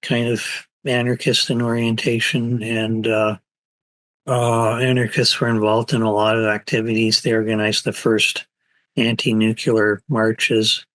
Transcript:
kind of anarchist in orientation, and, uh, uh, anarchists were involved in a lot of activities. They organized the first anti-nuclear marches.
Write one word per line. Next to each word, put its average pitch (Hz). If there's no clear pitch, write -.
kind 120
of -
anarchist 123
in 120
orientation, 117
and, 110
uh, 107
uh, 120
anarchists 123
were 123
involved 110
in 113
a 110
lot 107
of 113
activities. 110
They -
organized 107
the 113
first -
anti-nuclear 110
marches. 113